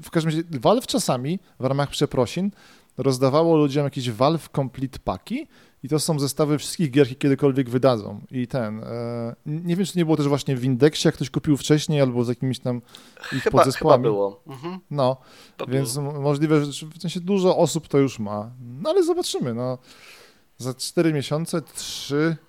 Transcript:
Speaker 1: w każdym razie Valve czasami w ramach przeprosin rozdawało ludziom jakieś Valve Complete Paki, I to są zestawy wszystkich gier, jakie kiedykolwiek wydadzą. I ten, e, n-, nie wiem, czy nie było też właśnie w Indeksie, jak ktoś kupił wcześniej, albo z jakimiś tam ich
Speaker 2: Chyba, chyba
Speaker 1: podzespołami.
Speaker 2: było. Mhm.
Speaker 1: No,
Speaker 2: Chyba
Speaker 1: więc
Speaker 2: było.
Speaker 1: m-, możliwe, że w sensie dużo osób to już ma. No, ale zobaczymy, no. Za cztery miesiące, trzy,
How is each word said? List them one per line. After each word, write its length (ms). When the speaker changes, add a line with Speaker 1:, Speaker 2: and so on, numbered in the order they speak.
Speaker 1:
w 60
każdym 220
razie 120
Valve 280
czasami 520
w 60
ramach 240
przeprosin 600
rozdawało 600
ludziom 260
jakieś 280
Valve 440
Complete 480
Paki, 440
I 60
to 100
są 200
zestawy 380
wszystkich 340
gier, 160
jakie 80
kiedykolwiek 540
wydadzą. 520
I 160
ten, 360
e, 40
n-, 480
nie 100
wiem, 100
czy 120
nie 80
było 120
też 100
właśnie 280
w 80
Indeksie, 440
jak 80
ktoś 140
kupił 280
wcześniej, 440
albo 220
z 60
jakimiś 300
tam 180
ich 60
Speaker 2:
Chyba, 140
chyba 160
Speaker 1:
podzespołami. 440
Speaker 2:
było. 440
Mhm. 320
Speaker 1:
No, 260
Speaker 2:
Chyba 120
Speaker 1:
więc 260
Speaker 2:
było. 180
Speaker 1:
m-, 60
możliwe, 440
że 200
w 160
sensie 180
dużo 380
osób 300
to 100
już 220
ma. 320
No, 80
ale 140
zobaczymy, 500
no. 240
Za 160
cztery 400
miesiące, 480
trzy, 600